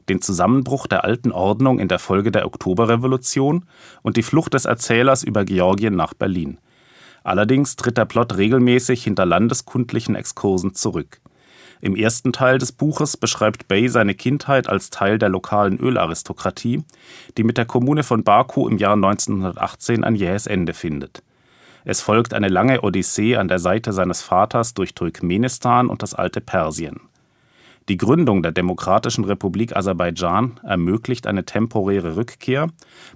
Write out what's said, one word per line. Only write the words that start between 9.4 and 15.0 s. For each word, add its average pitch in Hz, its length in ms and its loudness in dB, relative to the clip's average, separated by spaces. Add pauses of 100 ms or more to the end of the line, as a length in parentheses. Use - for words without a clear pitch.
Exkursen 98 600 -2
zurück. - 460 -6 (600)
Im 95 160 -2
ersten 110 360 0
Teil 131 260 4
des 127 120 -2
Buches 147 460 -2
beschreibt - 500 -2
Bey 107 220 2
seine 110 260 2
Kindheit 139 540 0
als 98 220 -2
Teil 101 280 0